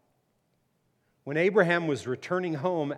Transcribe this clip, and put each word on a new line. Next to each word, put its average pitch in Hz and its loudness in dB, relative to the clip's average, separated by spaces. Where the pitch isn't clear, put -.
When 139 -4
Abraham 175 4
was 127 -2
returning 175 -4
home 151 -2